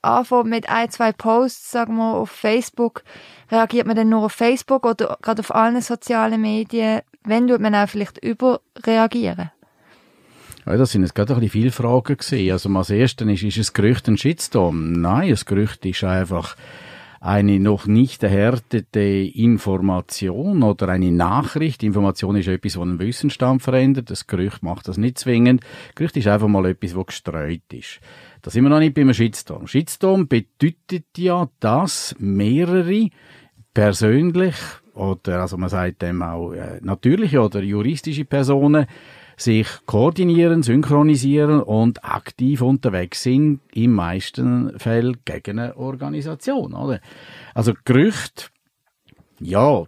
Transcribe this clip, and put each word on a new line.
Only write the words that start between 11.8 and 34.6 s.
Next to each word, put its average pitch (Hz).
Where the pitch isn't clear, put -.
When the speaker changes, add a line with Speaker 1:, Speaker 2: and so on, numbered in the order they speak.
Speaker 2:
gewesen. 98
Also 92
mal 95
als 90
Erstes 113
ist, 101
ist 110
ein -
Gerücht 110
ein 107
Shitstorm? 85
Nein, 101
ein 110
Gerücht 104
ist 92
einfach 92
eine 101
noch 101
nicht 113
erhärtete 107
Information 101
oder 98
eine 92
Nachricht. 117
Information 98
ist 95
etwas, 92
was 87
einen 90
Wissensstand 127
verändert. 131
Das -
Gerücht 95
macht 90
das 95
nicht 123
zwingend. 123
Gerücht 160
ist 107
einfach 104
mal 98
etwas, 90
was 92
gestreut 80
ist. -
Da -
sind 123
wir 143
noch 151
nicht 156
beim 135
Shitstorm. 107
Shitstorm 185
bedeutet -
ja, 175
dass 131
mehrere 170
persönlich 139